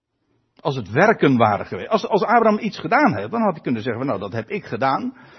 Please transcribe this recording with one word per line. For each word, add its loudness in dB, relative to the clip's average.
Als -4
het -8
werken 4
waren 4
geweest. -10
Als, 0
als 0
Abraham 2
iets -6
gedaan 2
had, -6
dan -2
had 0
hij -12
kunnen -2
zeggen, -4
nou, -2
dat -8
heb -6
ik -8
gedaan -2